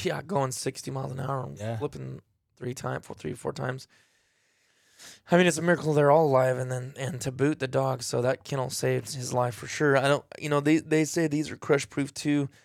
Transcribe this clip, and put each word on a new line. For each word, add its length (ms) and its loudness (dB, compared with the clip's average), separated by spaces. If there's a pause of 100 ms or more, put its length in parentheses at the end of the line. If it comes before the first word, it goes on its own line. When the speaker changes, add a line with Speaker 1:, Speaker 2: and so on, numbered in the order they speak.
Speaker 1:
Yeah, 200 -4
going 300 -2
sixty 400 -6
miles 180 -6
an 80 -8
hour 260 -4
and 140 -10
Speaker 2:
Yeah. 180 -4
Speaker 1:
flipping 440 -8 (360)
three 160 -8
times, 320 -6
four, 120 -14
three, 180 -8
four 180 -6
times. 360 -6 (1400)
I 60 6
mean, 100 8
it's 120 2
a 40 -6
miracle 300 2
they're 200 6
all 140 6
alive, 300 4
and 140 -4
then, 260 -8
and 260 -6
to 100 -4
boot, 260 0
the 100 -4
dog. 340 -2
So 200 -2
that 220 0
kennel 260 -4
saved 440 -2
his 180 -8
life 240 0
for 100 -14
sure. 300 4
I 120 4
don't, 160 2 (140)
you 100 -6
know, 120 2
they, 180 4
they 260 2
say 220 0
these 240 -2
are 60 -10
crush 340 0
proof 240 -4
too, 340 0 (160)